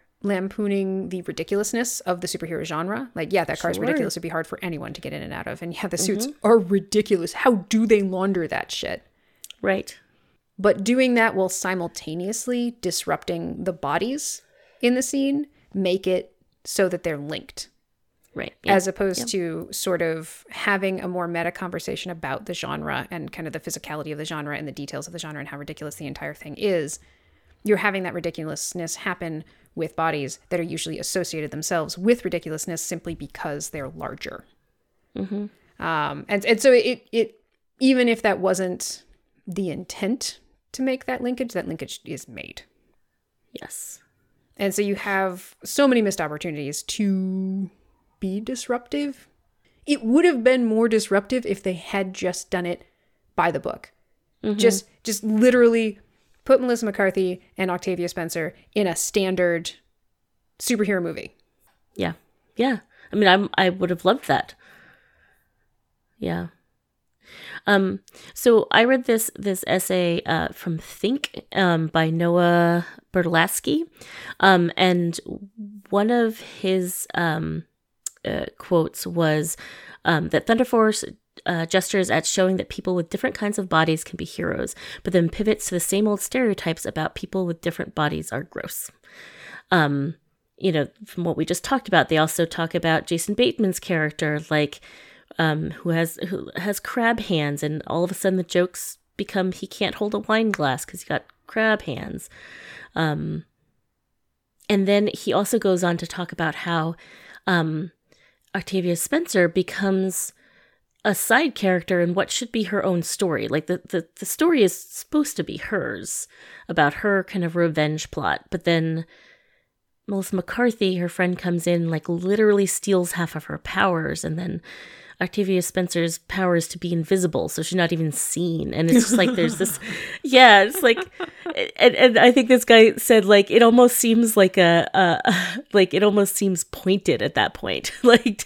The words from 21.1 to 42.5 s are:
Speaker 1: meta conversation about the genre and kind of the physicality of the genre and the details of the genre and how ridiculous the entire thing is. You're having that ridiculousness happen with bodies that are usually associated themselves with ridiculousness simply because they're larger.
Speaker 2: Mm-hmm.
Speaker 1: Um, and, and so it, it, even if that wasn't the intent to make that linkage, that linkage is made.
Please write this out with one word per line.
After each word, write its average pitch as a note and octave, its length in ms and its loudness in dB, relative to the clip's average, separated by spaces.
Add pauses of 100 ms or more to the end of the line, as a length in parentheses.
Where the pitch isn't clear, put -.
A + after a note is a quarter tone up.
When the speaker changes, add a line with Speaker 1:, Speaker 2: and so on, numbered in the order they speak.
Speaker 1:
meta E3+ 220 -4
conversation F3+ 640 -8
about E3 340 -8
the - 80 -8
genre D3 560 -6
and E3 220 -12
kind E3 160 -10
of D#3+ 40 -14
the E3 80 -10
physicality D3+ 520 -10
of D3 60 -12
the D3+ 60 -8
genre D3 320 -8
and D3+ 120 -10
the C3+ 40 -12
details C#3 360 -12
of E3+ 40 -20
the F3 60 -14
genre D3+ 220 -12
and C#3 80 -14
how C#3+ 100 -14
ridiculous D3 380 -14
the D3+ 100 -12
entire D3 280 -12
thing D3+ 220 -16
is. E3+ 440 -2 (640)
You're G#3 140 2
having G3 260 -2
that F3 100 -8
ridiculousness E3 840 -8
happen E3 480 -8 (320)
with D#3 200 -6
bodies D3+ 420 -4 (120)
that F3+ 100 -2
are E3 40 -4
usually E3 340 -8
associated D#3+ 540 -6
themselves D#3+ 440 -4
with A3 280 2
ridiculousness E3+ 580 -6
simply E3+ 320 -8
because C#3+ 560 -10
they're C#3 180 -10
larger. - 560 -12 (720)
Speaker 2:
Mm-hmm. G3 300 -6 (360)
Speaker 1:
Um, D3+ 460 -4
and, G3+ 160 -2
and A3 160 2
so C4 120 6
it, B3 400 2
it, A3 280 -2 (400)
even B3+ 280 4
if A3+ 140 0
that G3 180 0
wasn't F#3 640 -4 (420)
the F#3 240 -4
intent - 720 -6 (320)
to - 100 -6
make C4 240 -4
that B3+ 160 -6
linkage, A#3+ 320 -4
that F3+ 140 -6
linkage - 360 -10
is - 240 -12
made. G2+ 340 -16 (880)